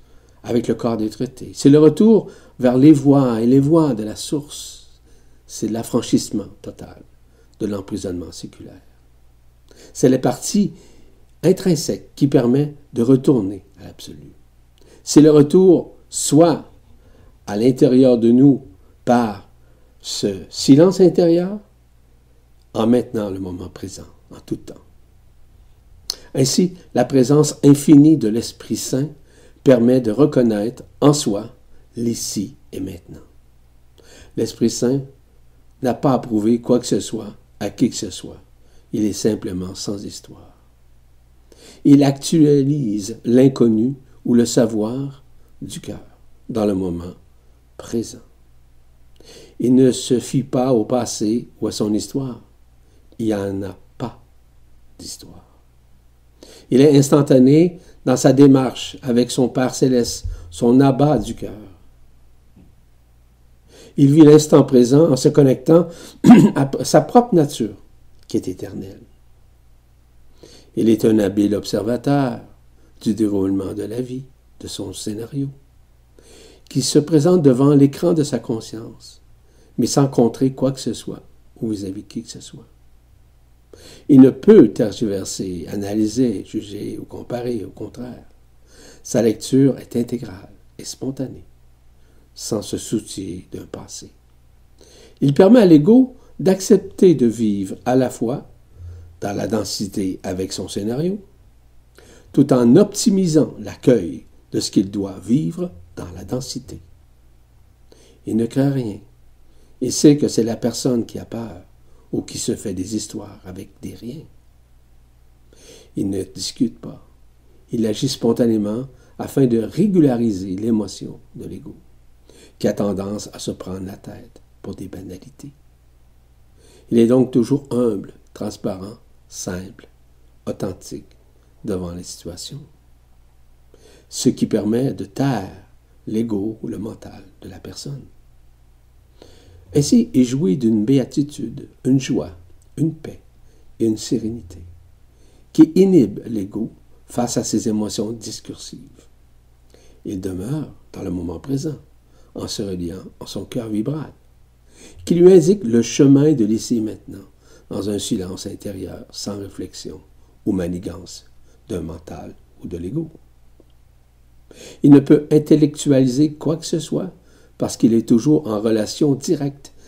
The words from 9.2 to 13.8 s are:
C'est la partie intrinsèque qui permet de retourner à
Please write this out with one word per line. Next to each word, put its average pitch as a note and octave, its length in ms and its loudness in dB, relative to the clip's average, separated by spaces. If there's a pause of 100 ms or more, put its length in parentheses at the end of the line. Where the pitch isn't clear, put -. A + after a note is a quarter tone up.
C'est C3+ 160 2
la C3 100 2
partie - 540 -2 (680)
intrinsèque E3 760 -2
qui C#3+ 120 0
permet C#3 480 0 (180)
de B2 80 -4
retourner A#2+ 640 2 (140)
à F#2+ 60 -20